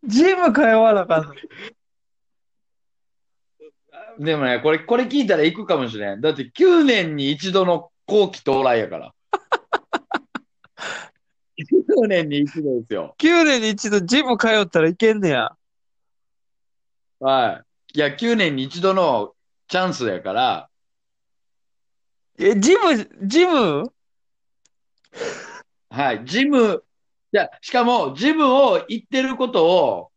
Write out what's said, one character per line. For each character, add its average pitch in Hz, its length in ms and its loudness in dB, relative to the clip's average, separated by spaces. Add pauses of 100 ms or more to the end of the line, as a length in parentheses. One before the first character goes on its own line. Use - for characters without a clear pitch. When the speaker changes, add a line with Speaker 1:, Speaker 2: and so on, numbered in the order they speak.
Speaker 1:
ジ 302 320 4
ム 349 180 2
通 277 80 2
わ 226 320 4
な 196 80 2
あ 170 60 -4
か 160 140 2
ん 151 60 -10
の？ 143 60 -20 (2750)
Speaker 2:
で 156 160 -2
も 143 100 -2
ね、 123 140 0
こ 151 120 0
れ、 160 80 0
こ 240 180 -2
れ 254 80 0
聞 262 180 -2
い 208 40 -2
た 185 100 2
ら 151 60 2
行 165 120 2
く 208 100 -12
か 170 120 0
も 127 100 -2
し 113 100 -10
れ 101 180 -6
ん。 107 60 -12
だ 151 100 2
っ 151 40 -2
て 127 160 -10
九 349 320 4
年 190 320 0
に 139 160 -2
一 156 200 -6
度 190 140 2
の 170 260 -2 (140)
後 202 240 2
期 190 100 -18
到 135 240 -2
来 120 160 2
や 101 100 -6
か 90 80 -12
ら。 - 160 -16 (180)
Speaker 1:
<laughs> - 920 -8 (1300)
Speaker 2:
九 294 500 0
年 175 220 0
に 143 100 -2
一 147 240 -4
度 131 160 -2
で 113 80 -10
す 113 60 -8
よ。 90 240 -8
Speaker 1:
九 330 260 4
年 269 180 2
に 220 80 -2
一 208 220 -6
度 208 100 2
ジ 226 220 0
ム 247 140 -2
通 226 100 -2
っ 214 200 2
た 165 140 0
ら 160 80 2
い 175 60 -4
け 220 180 2
ん 214 60 -4
ね 190 100 0
や。 120 260 -2 (1600)
Speaker 2:
は 131 440 -2 (300)
い。 - 40 -4
い - 20 -2
や、 143 160 0
九 233 200 0
年 170 200 0
に 131 80 -4
一 147 180 -10
度 190 120 2
の 139 420 0 (320)
チ 180 100 -4
ャ 185 120 0
ン 160 40 -6
ス 120 140 -6
や 90 140 -4
か 95 120 -8
ら。 107 360 -2 (1700)
Speaker 1:
え、 202 220 2
ジ 277 160 4
ム、 330 340 0 (180)
ジ 302 180 4
ム？ 226 460 0 (2000)
Speaker 2:
は 127 220 -2
い、 113 120 -10
ジ 214 200 -2
ム。 233 380 0 (480)
い 208 60 0
や、 180 140 -2 (100)
し - 80 -18
か 247 140 0
も、 202 320 0
ジ 254 180 0
ム 311 120 2
を 254 420 4
行 226 160 -8
っ - 40 -20
て 262 140 -2
る 262 140 -4
こ 254 140 -4
と 165 180 2
を 135 500 0